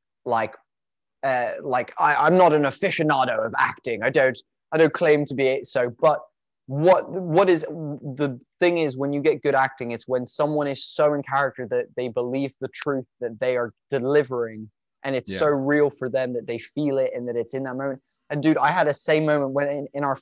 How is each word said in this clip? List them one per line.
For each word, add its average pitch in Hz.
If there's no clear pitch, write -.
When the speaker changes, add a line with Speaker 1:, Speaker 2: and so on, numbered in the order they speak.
Speaker 1:
like, 113
uh, 123
like, 123
I, 151
I'm 151
not 180
an 151
aficionado 135
of 113
acting. 123
I 127
don't, 131
I 160
don't 156
claim 151
to 143
be 131
so, 123
but 156
what, 156
what 185
is, 160
the 143
thing 175
is, 143
when 139
you 143
get 143
good 143
acting, 131
it's 117
when 127
someone 147
is 135
so 147
in 143
character 135
that 123
they 127
believe 127
the 131
truth 135
that 117
they 127
are 120
delivering, 123
and 135
it's 120
Speaker 2:
Yeah. 98
Speaker 1:
so 156
real 143
for 131
them 127
that 113
they 117
feel 143
it 131
and 123
that 120
it's 117
in 135
that 127
moment. 135
And 147
dude, 156
I 139
had 170
a 147
same 156
moment 143
when 143
in, 143
in 143
our 135